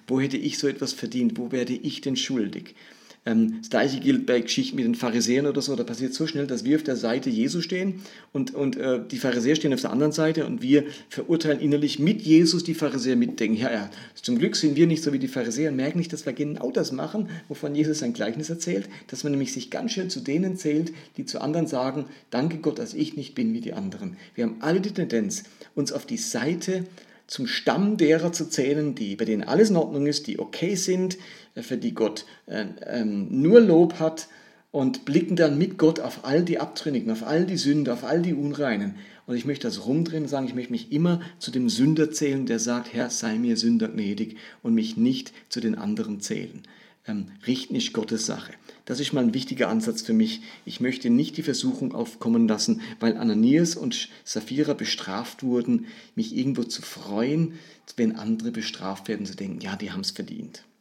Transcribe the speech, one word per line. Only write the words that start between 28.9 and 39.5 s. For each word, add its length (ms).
die, 220
bei 100
denen 180
alles 280
in 60
Ordnung 280
ist, 220
die 120
okay 360
sind, 420
äh, 60
für 160
die 160
Gott, 320
äh, 200
ähm, 560
nur 200
Lob 380
hat 280
und 340
blicken 300
dann 220
mit 200
Gott 220
auf 260
all 180
die 160
Abtrünnigen, 520
auf 140
all 200
die 120
Sünder, 360
auf 100
all 180
die 120
Unreinen. 640
Und 120
ich 80
möchte 220